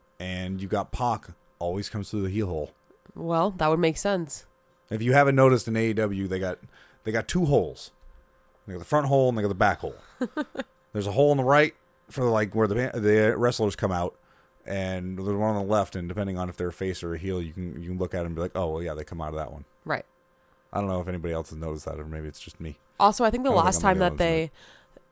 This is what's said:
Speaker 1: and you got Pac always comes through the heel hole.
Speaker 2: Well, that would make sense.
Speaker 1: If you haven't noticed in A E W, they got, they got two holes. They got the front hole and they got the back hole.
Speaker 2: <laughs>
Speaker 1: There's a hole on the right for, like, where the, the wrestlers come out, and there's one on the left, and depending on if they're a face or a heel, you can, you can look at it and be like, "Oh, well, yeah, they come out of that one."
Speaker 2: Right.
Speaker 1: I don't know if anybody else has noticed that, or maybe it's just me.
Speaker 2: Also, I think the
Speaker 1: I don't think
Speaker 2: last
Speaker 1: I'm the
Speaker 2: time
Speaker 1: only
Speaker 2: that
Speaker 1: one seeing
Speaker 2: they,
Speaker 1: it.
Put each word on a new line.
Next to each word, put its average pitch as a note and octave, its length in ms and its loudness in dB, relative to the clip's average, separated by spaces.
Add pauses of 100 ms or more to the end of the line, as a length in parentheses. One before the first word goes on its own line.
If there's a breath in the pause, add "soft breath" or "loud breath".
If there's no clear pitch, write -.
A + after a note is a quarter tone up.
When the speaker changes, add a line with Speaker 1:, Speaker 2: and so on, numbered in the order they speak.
(180)
Speaker 1:
and F#2 440 -6
you G2 60 -6
got G2+ 240 -2
Pac A#2+ 360 -2 (300)
always F2+ 320 -4
comes G2+ 200 -6
through G#2 120 -2
the F#2+ 80 -2
heel G2+ 160 0
hole. D#2 240 -4 (440)
Speaker 2:
Well, E3 380 0
that E3 160 0
would D#3+ 120 2
make D#3+ 180 2
sense. F#3 480 -2 (440)
Speaker 1:
If A2 120 -2
you B2 100 2
haven't C#3 240 8
noticed C3 320 6
in A2+ 80 -2
A A2+ 140 2
E - 20 -2
W, G2+ 340 0
they F#2 120 -2
got, F#2 200 -4 (460 soft breath)
they A2 80 -4
got A2 160 -2
two F3+ 160 2
holes. G#2 460 0 (760)
They G2+ 60 -12
got F2+ 60 -8
the F2 80 -10
front D3 220 2
hole C3+ 200 4
and A#2+ 80 0
they G#2+ 60 0
got G2+ 60 2
the G2 60 0
back F#2+ 260 2
hole. - 160 -8 (220)
Speaker 2:
<laughs> - 720 -8
Speaker 1:
There's G#2 140 -4
a G2+ 60 -2
hole C#3 200 6
on C#3+ 40 4
the C3 80 0
right C#3+ 300 4 (340)
for, C3 160 -4
like, G#2+ 300 2
where A2 120 4
the, A2+ 280 0
the G#2+ 420 4
wrestlers A2 400 2
come G2 160 0
out, F2 240 -2 (500 soft breath)
and F#2 520 -4
there's F#2+ 100 -4
one G#2+ 280 0
on G2 100 -2
the G2+ 60 0
left, G2+ 240 0
and F2 120 -6
depending F#2+ 300 -4
on F2+ 100 -4
if F2 80 -10
they're F2+ 120 -2
a F2 40 -6
face F#2+ 300 -6
or E2+ 120 -4
a E2 40 -6
heel, F#2 220 -4
you E2 120 -8
can, F2 280 -8
you E2+ 100 -10
can F#2 80 -6
look F2+ 160 -4
at F2+ 80 -2
it E2+ 40 -4
and E2+ 80 -6
be D#2+ 80 -6
like, F2 120 -4
"Oh, F2+ 180 -2
well, D#2+ 100 -4
yeah, E2 120 -6
they D2+ 100 -8
come E2+ 160 -10
out D#2 100 -6
of D#2 60 -8
that D2+ 160 -6
one." C#2+ 120 -16 (200)
Speaker 2:
Right. - 200 -6 (680 soft breath)
Speaker 1:
I G2 80 -2
don't G2+ 80 -2
know F#2 120 -2
if F2 80 -6
anybody E2+ 240 -4
else E2 180 -4
has D#2 80 -12
noticed D#2+ 280 -8
that, D#2 120 -8
or D2+ 60 -10
maybe D#2 240 -8
it's - 120 -14
just - 200 -18
me. D#2+ 180 -10 (220)
Speaker 2:
Also, G#3 240 4
I A3 60 4
think B3+ 140 -2
the C4+ 60 2
Speaker 1:
I A#3 40 4
don't G3 80 6
think - 20 2
Speaker 2:
last F#3 120 4
Speaker 1:
I'm - 40 2
the G#3 80 2
Speaker 2:
time F#3 80 4
Speaker 1:
only F#3+ 80 0
Speaker 2:
that F3 60 4
Speaker 1:
one D3+ 80 -8
seeing E3+ 120 2
Speaker 2:
they, D#3+ 140 2
Speaker 1:
it. D#3+ 60 -8 (600 loud breath)